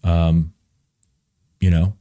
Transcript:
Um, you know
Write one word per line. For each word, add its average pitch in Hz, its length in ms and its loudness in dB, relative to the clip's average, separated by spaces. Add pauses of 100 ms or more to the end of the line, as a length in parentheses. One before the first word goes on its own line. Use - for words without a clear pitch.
Um, 82 480 0 (1080)
you 92 100 0
know 87 300 0